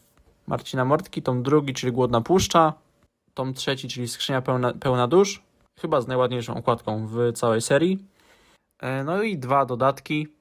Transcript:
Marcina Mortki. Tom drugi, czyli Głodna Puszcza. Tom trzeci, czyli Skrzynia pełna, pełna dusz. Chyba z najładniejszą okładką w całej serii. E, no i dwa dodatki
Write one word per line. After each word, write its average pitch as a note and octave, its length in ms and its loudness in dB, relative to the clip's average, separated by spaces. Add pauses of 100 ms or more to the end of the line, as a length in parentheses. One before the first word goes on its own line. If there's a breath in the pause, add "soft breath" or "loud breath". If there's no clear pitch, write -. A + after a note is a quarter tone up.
(480)
Marcina C3+ 380 -2
Mortki. D3 360 0
Tom B2+ 220 -2
drugi, C#3 300 2
czyli B2+ 200 -4
Głodna A#2+ 280 2
Puszcza. E3 520 4 (600)
Tom C3 200 -4
trzeci, C3+ 340 -4
czyli B2 200 -8
Skrzynia C3 340 -4
pełna, B2+ 320 0
pełna B2 340 0
dusz. G3 360 2 (360)
Chyba D#3 220 0
z A2+ 60 -6
najładniejszą B2 480 -2
okładką A2 520 -2
w A#2 260 0
całej A2+ 280 2
serii. E3+ 440 2 (760 soft breath)
E, C3 240 -6
no F3 180 -2
i G#3+ 160 -2
dwa C3+ 280 2
dodatki C#3 760 -2